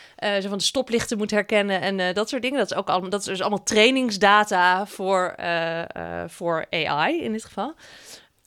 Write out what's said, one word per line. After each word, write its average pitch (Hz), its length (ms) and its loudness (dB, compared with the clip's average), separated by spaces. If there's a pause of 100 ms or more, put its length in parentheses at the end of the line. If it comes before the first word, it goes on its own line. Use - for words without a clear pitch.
(160)
Eh, 208 240 -2
zo 196 80 -4
van 202 100 -4
de - 60 -2
stoplichten 240 540 -2
moet 208 120 -4
herkennen 202 500 2
en, 190 200 -2
eh, 180 140 0
dat 214 140 0
soort 254 140 -4
dingen. 262 160 -2
Dat 196 120 0
is - 60 -4
ook 190 120 -2
allemaal, 180 220 0
dat 202 100 -2
is - 60 -8
dus 185 140 -4
allemaal 202 220 0
trainingsdata 208 1200 4
voor, 185 500 0
eh, 165 440 -4
eh, - 480 -8
voor 170 460 -4
A 156 360 0
I 330 120 -2
in 220 100 -4
dit 220 120 -6
geval. 254 300 -8 (720)